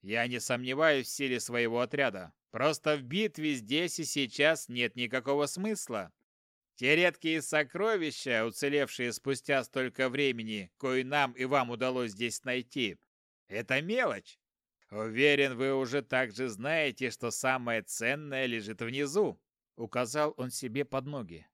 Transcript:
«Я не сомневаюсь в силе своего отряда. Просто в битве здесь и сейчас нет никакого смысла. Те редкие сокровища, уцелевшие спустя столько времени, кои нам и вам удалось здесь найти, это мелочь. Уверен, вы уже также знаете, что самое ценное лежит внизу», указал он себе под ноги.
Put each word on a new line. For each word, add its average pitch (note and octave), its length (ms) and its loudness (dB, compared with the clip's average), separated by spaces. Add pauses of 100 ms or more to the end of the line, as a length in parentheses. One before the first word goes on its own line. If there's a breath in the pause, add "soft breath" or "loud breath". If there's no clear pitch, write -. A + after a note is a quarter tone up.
«Я A2+ 260 0
не B2 120 -4
сомневаюсь C3 680 2
в - 40 -8
силе B2+ 280 0
своего A#2+ 420 0
отряда. A#2 520 -2 (180)
Просто D3+ 440 2
в C#3+ 60 -4
битве D3+ 540 0
здесь C#3 440 -2
и D#3+ 60 -4
сейчас C#3+ 640 2
нет A#2+ 260 -2
никакого C3 520 0
смысла. D#3 680 -6 (640)
Те C3 200 4
редкие E3 460 2
сокровища, D3+ 1040 0
уцелевшие C3 680 0
спустя C3+ 520 0
столько C3 460 -2
времени, A#2 680 -2
кои C3 260 0
нам C3+ 300 2
и B2+ 120 -4
вам B2+ 260 2
удалось B2 400 0
здесь A2 340 -4
найти, B2 520 -2 (500)
это A#2+ 340 -2
мелочь. F3 580 -2 (520)
Уверен, B2+ 680 2
вы C3+ 180 2
уже C3 260 0
также B2+ 460 -2
знаете, B2+ 640 -2
что A#2 200 -4
самое A#2+ 500 0
ценное C3+ 640 -4
лежит A2 360 -4
внизу», C#3 580 0 (360)
указал B2 640 -2
он B2+ 120 -4
себе C3 360 -4
под C3 200 -4
ноги. G2+ 480 -8